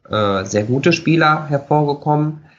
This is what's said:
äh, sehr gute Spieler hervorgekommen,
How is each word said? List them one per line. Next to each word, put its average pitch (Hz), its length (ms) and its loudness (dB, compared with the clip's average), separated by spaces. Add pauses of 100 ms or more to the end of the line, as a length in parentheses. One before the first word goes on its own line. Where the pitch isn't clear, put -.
äh, 101 360 -2
sehr 104 200 -2
gute 131 280 2
Spieler 156 560 2
hervorgekommen, 151 960 -2 (140)